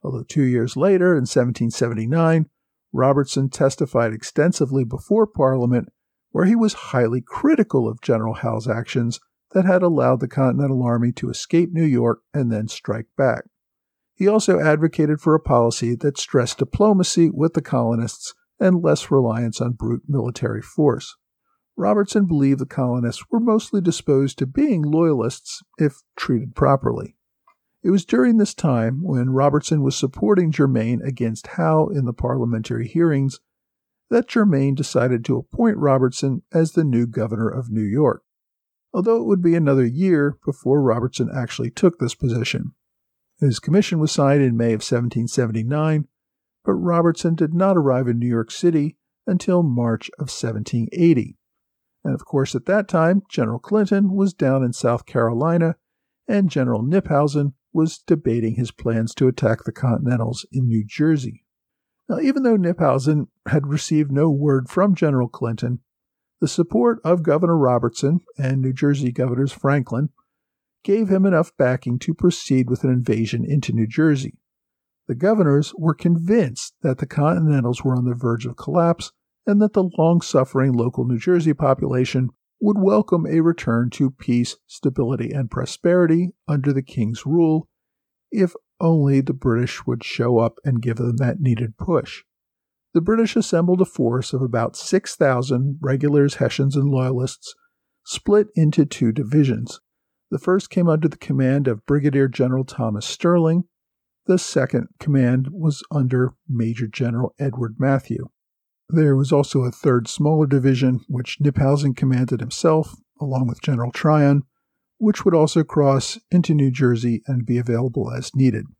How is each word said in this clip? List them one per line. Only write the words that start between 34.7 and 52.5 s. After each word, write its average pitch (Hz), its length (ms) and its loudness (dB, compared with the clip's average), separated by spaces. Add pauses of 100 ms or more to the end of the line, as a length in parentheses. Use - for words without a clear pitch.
decided 123 500 -2
to 123 120 0
appoint 220 400 -2
Robertson 131 640 0 (100)
as 165 200 0
the 170 100 2
new 120 240 0
governor 110 420 -4
of 123 220 -6
New 107 100 -2
York, 113 400 0 (720)
although 226 240 0
it 233 80 -4
would 202 160 0
be 170 140 2
another 139 320 2
year 147 580 0
before 139 380 0
Robertson 120 520 0
actually 120 360 -6
took - 260 2
this 120 160 -4
position. - 600 -4 (680)
His 135 200 0
commission 180 400 0
was 151 120 0
signed 143 300 2
in 123 140 2
May 117 160 0
of 107 120 -2
seventeen 120 440 -2
seventy-nine, 135 800 -2 (560)
but 196 100 0
Robertson 170 640 0
did 160 180 0
not 190 220 2
arrive 131 320 2
in 120 100 0
New 120 100 -2
York 117 240 -2
City 160 440 0 (320)
until 180 360 0
March 120 540 -2
of 135 140 -8
seventeen 113 600 -4
eighty. 165 440 2 (680)
And 135 80 -2
of - 100 -8
course, 135 320 -4